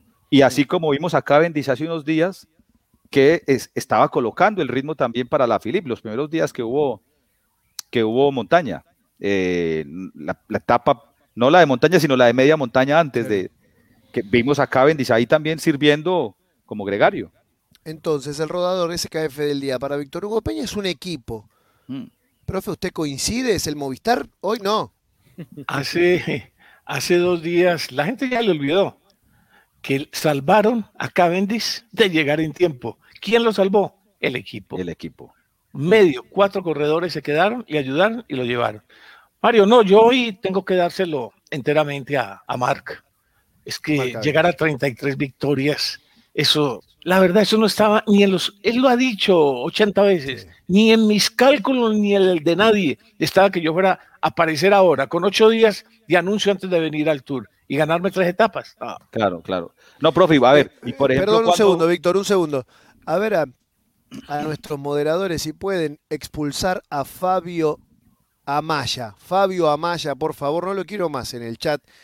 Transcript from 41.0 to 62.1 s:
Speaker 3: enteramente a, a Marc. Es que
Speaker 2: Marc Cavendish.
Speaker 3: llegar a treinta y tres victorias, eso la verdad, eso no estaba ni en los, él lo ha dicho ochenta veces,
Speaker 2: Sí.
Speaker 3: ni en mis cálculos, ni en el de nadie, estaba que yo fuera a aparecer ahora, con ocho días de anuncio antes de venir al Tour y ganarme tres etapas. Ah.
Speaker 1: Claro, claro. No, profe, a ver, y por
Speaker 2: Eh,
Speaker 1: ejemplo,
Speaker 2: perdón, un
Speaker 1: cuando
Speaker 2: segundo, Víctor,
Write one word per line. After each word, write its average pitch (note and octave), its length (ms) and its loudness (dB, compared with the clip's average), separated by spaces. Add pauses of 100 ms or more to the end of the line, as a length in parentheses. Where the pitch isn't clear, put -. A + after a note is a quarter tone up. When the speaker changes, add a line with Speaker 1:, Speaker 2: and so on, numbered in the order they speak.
Speaker 3:
enteramente C#3+ 640 -2
a, G2+ 300 -6
a B2 100 -6
Marc. - 460 -4 (640)
Es - 160 -12
que D3+ 160 -2
Speaker 2:
Marc C3 140 -2
Cavendish. A#2 140 -10
Speaker 3:
llegar D#3 220 0
a F3 60 0
treinta D3+ 340 -4
y B2+ 80 -6
tres C#3 220 -8
victorias, C#3 840 -4 (320)
eso D3 520 -2 (220)
la F#3 140 2
verdad, F#3 240 4
eso A3 120 0
no A3 100 2
estaba G#3+ 420 2
ni G3+ 160 6
en G3 80 2
los, - 320 -4
él A#3+ 140 0
lo C4+ 100 4
ha A#3+ 80 4
dicho G#3 440 2
ochenta D#3 600 0
veces, C#3 400 0
Speaker 2:
Sí. - 60 -20 (180)
Speaker 3:
ni G#3+ 260 4
en A3+ 140 4
mis G#3 240 0
cálculos, B3 640 2
ni G3+ 220 2
en G3 60 4
el F3+ 200 2
de E3 140 0
nadie, G3+ 420 2 (220)
estaba F#3+ 280 4
que F#3+ 120 -2
yo D#3 120 -2
fuera F#3 200 2 (280)
a D#3 60 -2
aparecer D#3+ 480 2
ahora, D#3+ 320 4
con - 180 -4
ocho A3 240 4
días A3+ 380 2 (220)
de E3 80 4
anuncio G3 340 0
antes F#3+ 180 -4
de F3 120 0
venir D#3 280 -2
al C#3+ 140 -2
Tour B2 260 -8 (200)
y C3 80 -4
ganarme E3 340 0
tres F#3 160 0
etapas. F3+ 540 -2
Ah. A#2 180 -12 (140)
Speaker 1:
Claro, F#2+ 280 -2
claro. F2+ 320 -8 (280)
No, D#3 100 4
profe, D#3 340 4
a B2+ 80 8
ver, C#3+ 200 4 (100)
y A#2+ 120 -10
por C3+ 180 0
Speaker 2:
Eh, - 20 2
Speaker 1:
ejemplo, C#3 200 2
Speaker 2:
perdón, - 100 4
un - 60 -
Speaker 1:
cuando F3 60 4
Speaker 2:
segundo, F3+ 300 4
Víctor, F3 300 0